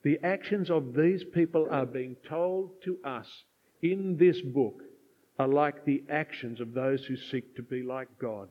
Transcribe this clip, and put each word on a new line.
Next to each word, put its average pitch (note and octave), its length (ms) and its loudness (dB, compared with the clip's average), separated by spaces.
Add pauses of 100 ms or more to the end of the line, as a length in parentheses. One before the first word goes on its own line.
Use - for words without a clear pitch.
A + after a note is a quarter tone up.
The D3+ 220 2
actions F#3+ 460 -2
of C#3 240 0
these F3 300 4
people E3 460 2
are C#3 140 0
being B2+ 320 -8 (100)
told F#3 580 -2
to F3+ 200 -4
us B2 400 -10 (380)
in F#3 340 0
this F3 240 8
book C3 420 0 (560)
are C3+ 100 4
like C#3+ 360 2
the C#3 240 2
actions B2+ 540 -6
of A#2 100 -8
those C3 320 0
who C3 120 -6
seek - 400 -8
to B2 60 -12
be B2+ 200 -6
like B2+ 260 -8 (100)
God. G#2+ 320 -8